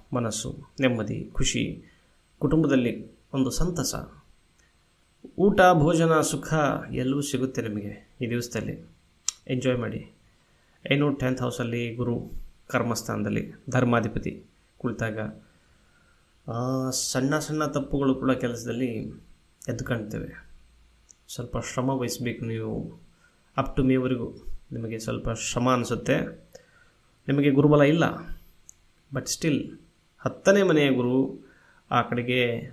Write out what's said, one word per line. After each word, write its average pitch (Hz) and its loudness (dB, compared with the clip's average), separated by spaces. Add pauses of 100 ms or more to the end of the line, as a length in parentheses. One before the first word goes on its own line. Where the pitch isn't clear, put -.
(140)
ಮನಸ್ಸು, 120 -4 (160)
ನೆಮ್ಮದಿ, 110 0
ಖುಷಿ, - 0 (560)
ಕುಟುಂಬದಲ್ಲಿ 135 2 (200)
ಒಂದು 135 0
ಸಂತಸ, - -2 (1400)
ಊಟ, 196 6 (120)
ಭೋಜನ, 160 4
ಸುಖ - -2 (380)
ಎಲ್ಲವೂ 127 -2
ಸಿಗುತ್ತೆ 131 -4
ನಿಮಗೆ 104 -8
ಈ 120 -4
ದಿವಸದಲ್ಲಿ. 117 -6 (600)
ಎಂಜಾಯ್ 127 0
ಮಾಡಿ. 110 -6 (760)
ಇನ್ನು 143 2
ಟೆಂತ್ 127 -2
ಹೌಸಲ್ಲಿ 120 -4
ಗುರು 120 -4 (360)
ಕರ್ಮಸ್ಥಾನದಲ್ಲಿ 107 -4 (180)
ಧರ್ಮಾಧಿಪತಿ 120 0 (340)
ಕುಳಿತಾಗ, 110 -4 (1300)
ಆ, 131 -2
ಸಣ್ಣ 135 0
ಸಣ್ಣ 151 -2
ತಪ್ಪುಗಳು 139 0
ಕೂಡ 131 -2
ಕೆಲಸದಲ್ಲಿ 120 -2 (800)
ಎದ್ದು 117 -6
ಕಾಣ್ತೇವೆ. 110 -8 (720)
ಸ್ವಲ್ಪ 120 -8
ಶ್ರಮ 127 -2
ವಹಿಸ್ಬೇಕು 120 -4
ನೀವು. 113 -6 (580)
up 135 -2
to 131 4
ಮೇವರೆಗೂ 127 0 (160)
ನಿಮಗೆ 113 -6
ಸ್ವಲ್ಪ 117 -4
ಶ್ರಮ 120 0
ಅನಿಸುತ್ತೆ. 123 0 (840)
ನಿಮಗೆ 143 4
ಗುರುಬಲ 143 8
ಇಲ್ಲ, 151 6 (1120)
but 127 -4
still - 0 (460)
ಹತ್ತನೇ - 4
ಮನೆಯ 151 6
ಗುರು 127 2 (440)
ಆ 120 4
ಕಡೆಗೆ 120 0